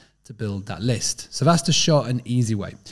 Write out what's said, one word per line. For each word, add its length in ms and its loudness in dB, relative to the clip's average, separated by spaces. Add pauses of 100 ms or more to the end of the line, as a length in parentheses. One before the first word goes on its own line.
(240)
to 80 -20
build 340 -6
that 140 -8
list. 500 -2
So 140 -2
that's 180 6
the 100 0
short 360 4
and 160 -2
easy 300 0
way. 200 -6 (180)